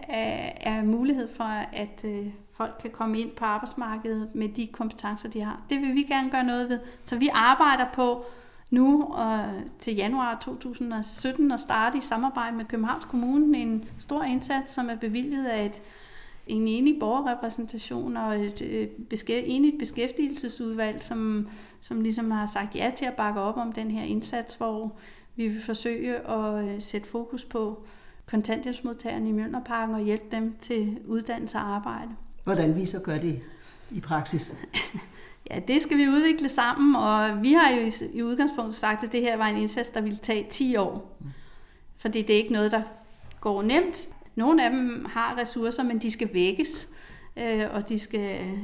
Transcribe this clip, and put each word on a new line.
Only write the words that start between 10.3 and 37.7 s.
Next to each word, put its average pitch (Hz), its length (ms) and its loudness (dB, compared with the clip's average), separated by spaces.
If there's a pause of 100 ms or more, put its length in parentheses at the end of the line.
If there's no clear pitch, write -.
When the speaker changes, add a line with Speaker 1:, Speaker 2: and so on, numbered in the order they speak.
Speaker 1:
to 254 140 -8
tusind 240 360 -6
og 214 120 -4
sytten 262 480 2
at 233 80 0
starte 240 380 2
i - 20 0
samarbejde 233 560 0
med 226 80 -4
Københavns 233 400 -2
Kommune 269 540 4
en 226 260 0 (140)
stor 294 240 -2
indsats, 262 500 0
som 240 180 -2
er 233 60 -4
bevilget 254 500 -2
af 220 180 0
et, 208 180 -4 (640)
en 220 220 2
enig 262 320 6
borgerrepræsentation 240 1160 -2
og 214 280 0
et, 208 180 -6
øh, 220 240 -2 (240)
beskæ-, 226 360 -2
enigt 294 320 4
beskæftigelsesudvalg, 233 1200 -2
som, 214 460 -2 (320)
som 226 200 -4
ligesom 220 300 0
har 214 160 0
sagt 208 300 -4
ja 240 200 2
til - 80 -4
at 254 100 -4
bakke 214 260 0
op 208 160 -2
om 233 160 -4
den 220 180 -4
her 214 120 -2
indsats, 220 520 -4
hvor 220 380 -4 (440)
vi 226 120 0
vil 214 140 -4
forsøge 233 540 -2
at, 214 480 -2
øh, 202 180 -6
sætte 208 260 -6
fokus 233 360 -6
på 220 380 -4 (440)
kontanthjælpsmodtagerne 226 1000 -2
i 220 40 0
Mjølnerparken 226 640 -2
og 220 60 -2
hjælpe 214 360 -2
dem 220 240 -2
til 214 460 -2
uddannelse 226 520 -4
og 208 160 -2
arbejde. 226 340 -6 (360)
Speaker 2:
Hvordan 165 320 4
vi 185 100 0
så 185 140 -4
gør 156 180 -2
det 151 220 -2 (500)
i 202 100 -4
praksis? 151 540 -2
Speaker 1:
<laughs> - 40 -14 (920)
Ja, - 80 -4
det 262 240 4
skal 302 160 2
vi 277 100 8
udvikle 302 400 4
sammen, 262 480 6
og 214 460 4
vi 262 100 8
har 311 180 10